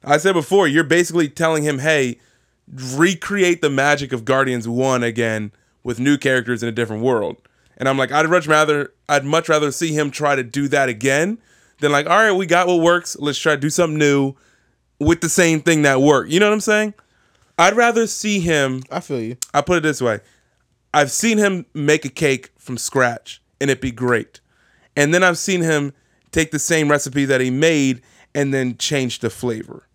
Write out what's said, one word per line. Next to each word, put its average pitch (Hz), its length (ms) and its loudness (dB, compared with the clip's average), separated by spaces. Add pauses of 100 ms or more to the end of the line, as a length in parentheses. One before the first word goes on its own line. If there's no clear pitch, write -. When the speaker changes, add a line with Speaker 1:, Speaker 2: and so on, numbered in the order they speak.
Speaker 1:
I 143 140 2
said 185 160 0
before, 180 340 2
you're 147 160 2
basically 165 440 0
telling 160 360 -2
him, 147 160 -2
"Hey, 135 400 -2 (760)
recreate 175 680 0
the 151 80 0
magic 139 440 0
of 113 120 -8
Guardians 131 420 0
one 123 360 0
again 110 480 -2 (320)
with 120 160 -8
new 139 180 2
characters 123 460 -2
in 117 60 -4
a - 40 -6
different 110 300 -4
world." 107 340 -2 (400)
And 135 120 0
I'm 135 80 0
like, 131 140 -2
"I'd 156 180 2
much 170 180 2
rather, 151 460 2 (160)
I'd 143 160 0
much 160 240 -2
rather 151 220 2
see 160 220 -4
him 151 180 -2
try 143 240 -2
to 135 80 -4
do 139 260 -6
that 139 200 2
again 139 500 -2 (400)
than, 147 120 0
like, 147 180 2
all 175 80 0
right, 220 140 2
we 190 140 -2
got 175 220 2
what 180 120 2
works. 170 400 0
Let's 143 200 -4
try 151 160 2
to 139 60 -8
do 147 80 -2
something 156 280 -2
new 139 360 2 (680)
with 165 220 2
the 170 80 -4
same 165 320 2
thing 160 200 2
that 139 200 4
worked." 135 300 4
You 165 80 2
know 208 80 4
what 208 60 2
I'm 214 80 -2
saying? 214 320 0 (640)
I'd 190 180 4
rather 233 320 2
see 208 320 -2
him 139 500 0
Speaker 2:
I 180 120 -8
feel 135 200 -8
you. 113 160 -8 (160)
Speaker 1:
I 143 80 4
put 175 160 0
it 156 60 -2
this 151 180 -2
way. 113 200 -2 (720)
I've 143 180 2
seen 220 260 0
him 196 360 0
make 151 320 0
a 139 40 -6
cake 135 480 -2
from 127 200 -12
scratch - 640 -2 (200)
and 139 80 0
it 131 120 -2
be 131 100 -6
great. 120 480 -4 (560)
And 147 180 2
then 180 100 4
I've 175 140 2
seen 180 240 -2
him 147 320 0 (380)
take 160 200 -2
the 156 60 -4
same 151 320 0
recipe 139 360 0
that 131 160 2
he 127 100 0
made 139 500 2 (320)
and 143 200 -2
then 127 240 -2
change 131 420 -4
the 117 100 -4
flavor. - 640 -8